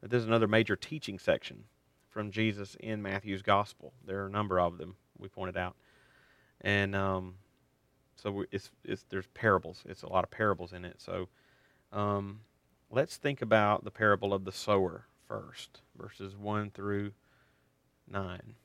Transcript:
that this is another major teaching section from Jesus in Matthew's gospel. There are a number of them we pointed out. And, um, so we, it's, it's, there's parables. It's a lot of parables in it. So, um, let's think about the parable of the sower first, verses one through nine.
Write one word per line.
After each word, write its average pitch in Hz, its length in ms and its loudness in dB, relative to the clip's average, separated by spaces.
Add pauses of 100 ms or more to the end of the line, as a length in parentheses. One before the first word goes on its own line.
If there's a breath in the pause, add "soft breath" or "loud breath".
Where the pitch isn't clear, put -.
that 95 100 -10
this 120 120 2
is 110 40 -4
another 113 220 4
major 110 260 4
teaching 104 420 -8
section 64 460 0 (480)
from 104 220 -6
Jesus 104 480 -2
in 107 220 -8
Matthew's 98 380 -4
gospel. 101 520 2 (120)
There 98 200 -6
are - 20 -8
a 98 40 -8
number 101 280 2
of 87 200 2
them 87 180 -12 (200)
we 98 120 -16
pointed 92 280 -8
out. 90 200 -4 (840 soft breath)
And, 101 360 2
um, 95 380 -2 (840)
so 104 160 -6
we, 98 180 -4
it's, - 220 -8 (100)
it's, - 280 -8
there's 95 180 -6
parables. 95 600 4
It's - 140 -12
a - 60 -12
lot 92 160 2
of - 80 -14
parables 87 400 0
in 90 120 -12
it. 87 140 -14
So, 92 300 -6 (640 soft breath)
um, 101 480 -2 (500)
let's 127 260 0
think 143 260 -2
about 107 420 4
the 101 80 -10
parable 101 420 4
of 95 100 -2
the 92 60 -6
sower 98 560 0 (220)
first, - 540 -12 (140)
verses 101 400 -14
one 104 360 -2
through 101 400 -4 (1000 soft breath)
nine. 95 540 -6